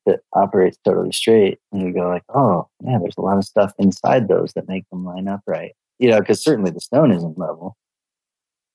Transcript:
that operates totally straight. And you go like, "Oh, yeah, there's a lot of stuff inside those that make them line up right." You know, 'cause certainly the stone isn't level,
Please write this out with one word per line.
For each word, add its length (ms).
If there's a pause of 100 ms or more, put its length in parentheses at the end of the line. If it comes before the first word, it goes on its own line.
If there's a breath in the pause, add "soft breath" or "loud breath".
that 160 (120)
operates 520
totally 260
straight. 480 (140)
And 80
you 120
go 140
like, 160 (100)
"Oh, 360 (160)
yeah, 160
there's 160
a 40
lot 160
of 60
stuff 360
inside 500
those 240
that 160
make 200
them 160
line 220
up 200
right." 280 (240)
You 120
know, 100
'cause 220
certainly 280
the 100
stone 300
isn't 260
level, 380 (1000)